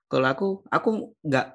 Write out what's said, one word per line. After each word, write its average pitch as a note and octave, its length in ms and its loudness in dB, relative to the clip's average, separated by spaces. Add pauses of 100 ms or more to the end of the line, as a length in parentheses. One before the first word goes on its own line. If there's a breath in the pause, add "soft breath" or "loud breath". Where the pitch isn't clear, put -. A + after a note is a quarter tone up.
kalau C3 220 0
aku, C3+ 200 -2 (200)
aku - 220 0 (320)
nggak, C3 340 2